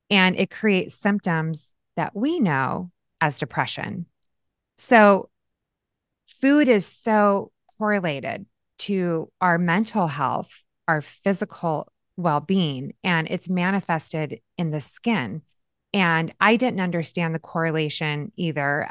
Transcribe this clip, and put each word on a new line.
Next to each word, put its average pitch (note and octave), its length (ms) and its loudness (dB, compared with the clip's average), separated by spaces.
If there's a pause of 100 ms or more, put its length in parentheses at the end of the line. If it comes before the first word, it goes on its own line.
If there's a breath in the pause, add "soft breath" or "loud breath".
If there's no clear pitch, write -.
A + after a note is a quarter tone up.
and F#3 280 4
it F#3+ 140 -2
creates G3 440 0
symptoms E3 800 -2 (220)
that E3+ 200 -4
we D4+ 240 -2
know D#3 500 0 (300)
as D3 160 0
depression. C#3+ 720 -6 (720)
So G#3 500 6 (1000)
food C#4+ 400 4
is G#3+ 200 4
so G#3 680 0 (240)
correlated D#3+ 680 -2 (320)
to F3 520 -2 (120)
our F3 160 4
mental F3+ 480 2
health, C3+ 440 -4 (380)
our D#3 140 0
physical - 880 -4 (240)
well-being, D3+ 800 0 (100)
and E3 240 0
it's F3+ 220 -6
manifested F3 880 -2 (160)
in E3 140 -2
the D3+ 100 -4
skin. D#3+ 600 -4 (500)
And E3 480 0
I G#3+ 140 4
didn't A#3+ 240 0
understand E3+ 560 -2
the D#3+ 60 -6
correlation D#3 960 -4
either D3 540 -2